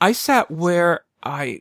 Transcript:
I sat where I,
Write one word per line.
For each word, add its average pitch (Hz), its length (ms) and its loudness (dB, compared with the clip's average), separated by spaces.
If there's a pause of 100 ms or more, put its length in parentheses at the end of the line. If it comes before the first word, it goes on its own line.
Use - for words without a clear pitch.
I 196 120 4
sat 254 380 0
where 175 500 0 (220)
I, 139 380 -8